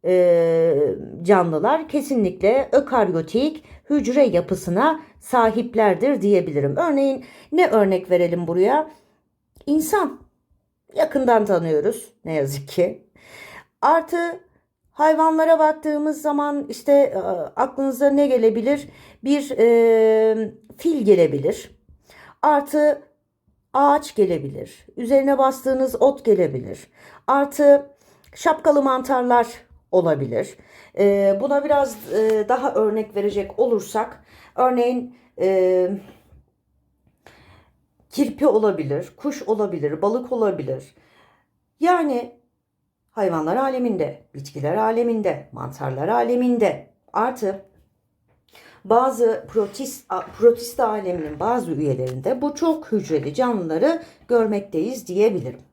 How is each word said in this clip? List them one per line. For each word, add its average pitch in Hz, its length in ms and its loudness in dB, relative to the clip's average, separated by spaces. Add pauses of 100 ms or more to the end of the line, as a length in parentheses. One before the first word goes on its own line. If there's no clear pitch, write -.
e, 165 880 4 (280)
canlılar 190 640 2
kesinlikle 247 840 0
ökaryotik 233 920 0 (260)
hücre 269 340 2
yapısına 190 760 0 (200)
sahiplerdir 226 1000 0
diyebilirim. 160 540 0
Örneğin 277 480 0 (280)
ne 330 180 2
örnek 190 400 0
verelim 175 360 0
buraya? 240 440 0 (760)
İnsan. 311 540 -2 (760)
Yakından 240 500 2
tanıyoruz 170 680 -2 (120)
ne 160 100 -8
yazık 139 340 -4
ki. - 380 -4 (760)
Artı 330 580 0 (520)
hayvanlara 320 680 2
baktığımız 311 640 -2
zaman 294 460 -4
işte, 285 240 -2
e, 277 260 4 (380)
aklınıza 269 540 0
ne 285 160 2
gelebilir? 233 600 0 (360)
Bir, 285 340 -2
e, 220 960 4 (240)
fil 302 280 -2
gelebilir. 170 760 2 (640)
Artı 294 600 2 (680)
ağaç 285 420 2
gelebilir. 143 720 -4 (100)
Üzerine 269 420 2
bastığınız 262 640 0
ot 277 220 0
gelebilir. 170 680 -2 (360)
Artı 285 640 4 (440)
şapkalı 311 480 2
mantarlar 254 680 0 (440)
olabilir. 143 640 -2 (420)
E, 202 420 2
buna 285 240 -2
biraz, 277 480 -2
e, 214 360 0
daha 254 260 -2
örnek 214 420 -2
verecek 202 420 -4
olursak, 226 680 -2 (320)
örneğin, 247 600 0 (240)
e, 185 500 2 (2250)
kirpi 262 360 -2
olabilir, 185 680 0
kuş - 260 -8
olabilir, 170 600 -4
balık 247 300 -2
olabilir. 185 600 -4 (840)
Yani 302 600 0 (720)
hayvanlar 175 460 -2
aleminde, 247 680 -4 (100)
bitkiler 143 420 -6
aleminde, 220 760 -2
mantarlar 135 560 -8
aleminde. 240 840 0 (220)
Artı 214 520 -4 (1200)
bazı 233 640 2
protist, - 600 -6
a-, - 180 -6 (120)
protist 233 420 2
aleminin 180 600 -4
bazı 196 320 -2
üyelerinde 135 720 -4
bu 285 120 -4
çok 320 380 -2
hücreli 147 420 -4
canlıları 233 680 -2 (260)
görmekteyiz 214 800 -2
diyebilirim. 180 540 -2 (120)